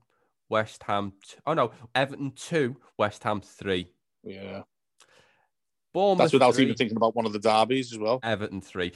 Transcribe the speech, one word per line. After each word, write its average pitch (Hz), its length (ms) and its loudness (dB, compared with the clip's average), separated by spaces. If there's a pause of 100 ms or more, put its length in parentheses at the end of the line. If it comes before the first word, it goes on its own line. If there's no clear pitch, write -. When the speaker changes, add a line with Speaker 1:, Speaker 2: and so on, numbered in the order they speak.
(500)
Speaker 1:
West 110 340 -2
Ham 101 300 -2 (120)
t-, - 200 -20
oh 151 80 0
no, 135 180 2 (220)
Everton 139 380 -2
two, 139 440 -4 (220)
West 104 260 -2
Ham 107 180 -2
three. 92 500 -6 (320)
Speaker 2:
Yeah. 98 400 -14 (1300)
Speaker 1:
Bournemouth 185 320 4
Speaker 2:
That's 160 80 2
without 127 220 6
Speaker 1:
three. 135 100 4
Speaker 2:
even 113 100 0
thinking 110 220 -2
about 113 180 2
one 113 100 -2
of 107 60 -4
the 104 80 -6
derbies 113 540 2
as 110 60 -10
well. 113 220 0
Speaker 1:
Everton 107 380 -4
three. 90 360 -6